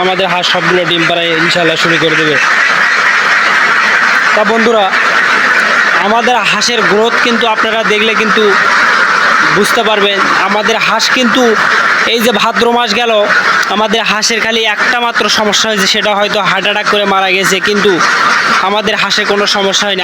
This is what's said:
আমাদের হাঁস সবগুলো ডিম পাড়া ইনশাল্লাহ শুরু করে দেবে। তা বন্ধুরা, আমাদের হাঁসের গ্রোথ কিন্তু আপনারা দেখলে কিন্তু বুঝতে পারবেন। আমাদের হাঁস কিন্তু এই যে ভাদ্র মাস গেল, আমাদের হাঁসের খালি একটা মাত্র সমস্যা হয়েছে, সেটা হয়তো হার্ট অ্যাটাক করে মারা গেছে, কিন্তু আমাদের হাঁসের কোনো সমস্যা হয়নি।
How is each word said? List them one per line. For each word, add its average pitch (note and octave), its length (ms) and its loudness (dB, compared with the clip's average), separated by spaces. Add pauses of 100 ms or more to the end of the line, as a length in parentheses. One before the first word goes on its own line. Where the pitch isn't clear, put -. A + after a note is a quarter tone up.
আমাদের F#3 240 0
হাঁস F3+ 240 -2
সবগুলো F3+ 340 0
ডিম E3 220 0
পাড়া E3+ 160 0 (200)
ইনশাল্লাহ E3+ 400 0
শুরু E3+ 140 2
করে D#3+ 180 0
দেবে। D3+ 200 0 (2000)
তা G#3 120 0
বন্ধুরা, A3 420 2 (1200)
আমাদের A3+ 300 0 (160)
হাঁসের A3 280 0 (100)
গ্রোথ A3 240 2 (100)
কিন্তু A#3 240 0
আপনারা A3 360 0
দেখলে G#3+ 380 0
কিন্তু G#3+ 220 2 (1120)
বুঝতে G3+ 280 0
পারবেন। G3+ 340 0 (300)
আমাদের G#3 280 0 (120)
হাঁস G#3+ 220 0
কিন্তু B3+ 340 2 (680)
এই A#3 80 0
যে A3+ 100 0 (100)
ভাদ্র A3 300 0
মাস A#3+ 180 0 (100)
গেল, A#3+ 120 0 (580)
আমাদের G#3+ 340 0
হাঁসের G#3 380 -2
খালি A3+ 240 -2
একটা G#3+ 340 0
মাত্র A3+ 300 -2
সমস্যা G#3 400 0
হয়েছে, G3 180 0
সেটা G#3 280 0
হয়তো G#3 260 0
হার্ট F#3 260 -2
অ্যাটাক G#3 220 -2
করে G#3 160 2
মারা F#3+ 260 2
গেছে, F#3+ 280 0
কিন্তু G3+ 320 0 (760)
আমাদের G#3 280 0
হাঁসের G3+ 300 -2
কোনো G3+ 200 0 (100)
সমস্যা G3 320 0
হয়নি। F#3+ 160 -2